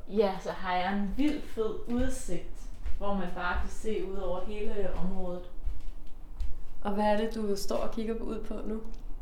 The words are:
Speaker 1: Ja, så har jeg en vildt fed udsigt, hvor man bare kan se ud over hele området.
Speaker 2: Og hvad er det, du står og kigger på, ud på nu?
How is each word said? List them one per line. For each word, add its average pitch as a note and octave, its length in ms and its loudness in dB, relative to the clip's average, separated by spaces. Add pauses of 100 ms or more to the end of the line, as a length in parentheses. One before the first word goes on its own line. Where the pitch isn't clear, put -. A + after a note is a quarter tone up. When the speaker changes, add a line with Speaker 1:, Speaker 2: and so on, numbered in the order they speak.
Speaker 1:
Ja, G3 320 0
så E3 100 -8
har F3+ 260 -4
jeg F3+ 220 -2
en G3 180 -2
vildt D4 280 2
fed - 300 -4 (140)
udsigt, B3 720 0 (380)
hvor G3+ 160 2
man F3+ 200 0
bare F3+ 260 -2
kan - 100 0
se G3 420 0
ud F#3+ 40 -2
over F#3 280 0
hele G3+ 500 4
området. F3+ 560 2 (1300)
Speaker 2:
Og G3+ 100 0
hvad G#3 120 2
er G#3 120 4
det, A3 180 0
du G#3 220 0
står A3 200 0
og G#3+ 180 2
kigger A3 240 -4
på, - 60 -4
ud A3 200 -4
på - 100 -4 (120)
nu? A3 140 -4 (420)